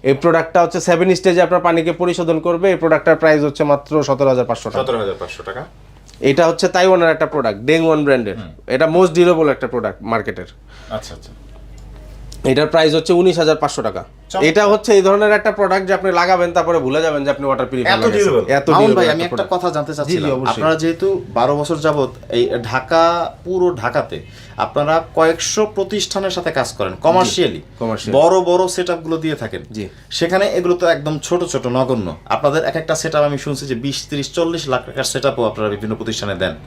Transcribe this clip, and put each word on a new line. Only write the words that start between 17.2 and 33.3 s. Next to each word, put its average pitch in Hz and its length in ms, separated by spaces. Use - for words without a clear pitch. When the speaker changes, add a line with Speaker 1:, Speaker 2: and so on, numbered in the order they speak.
Speaker 1:
যে 139 60
আপনি 139 160
ওয়াটার 135 200
পিউরিফায়ার 131 320
Speaker 2:
এত 220 60
Speaker 1:
লাগাইছেন। 208 240
Speaker 2:
ডিউরেবল। 123 240
Speaker 1:
এত 139 180
Speaker 2:
মামুন 165 100
Speaker 1:
ডিউরেবল 214 160
Speaker 2:
ভাই, 180 80
Speaker 1:
একটা 151 100
Speaker 2:
আমি 170 100
একটা 175 120
Speaker 1:
প্রোডাক্ট। 180 300
Speaker 2:
কথা 175 40
জানতে 151 220
Speaker 1:
জি, 143 40
জি, - 0
Speaker 2:
চাচ্ছিলাম। 147 340
Speaker 1:
অবশ্যই। 127 220
Speaker 2:
আপনারা 160 220
যেহেতু 165 540
বারো 135 280
বছর 151 200
যাবত 147 340
এই 120 200
ঢাকা, 165 720
পুরো 180 300
ঢাকাতে 113 460
আপনারা 147 480
কয়েকশো 165 600
প্রতিষ্ঠানের 190 560
সাথে 175 200
কাজ 127 220
করেন, 95 200
Speaker 1:
জি, 95 80
Speaker 2:
কমার্শিয়ালি। 160 600
Speaker 1:
কমার্শিয়াল। 113 440
Speaker 2:
বড় 180 180
বড় 180 280
সেটআপগুলো 165 480
দিয়ে 156 180
থাকেন। 101 360
Speaker 1:
জি। 104 180
Speaker 2:
সেখানে 185 360
এগুলো 180 280
তো 175 120
একদম 151 320
ছোট 175 260
ছোট, 131 220
নগণ্য। 120 500
আপনাদের 147 380
এক 165 120
একটা 160 180
সেটআপ 156 300
আমি 143 140